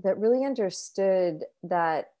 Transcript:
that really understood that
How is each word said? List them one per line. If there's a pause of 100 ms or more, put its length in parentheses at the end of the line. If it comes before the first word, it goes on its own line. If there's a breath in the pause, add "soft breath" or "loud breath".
that
really
understood (180)
that (100)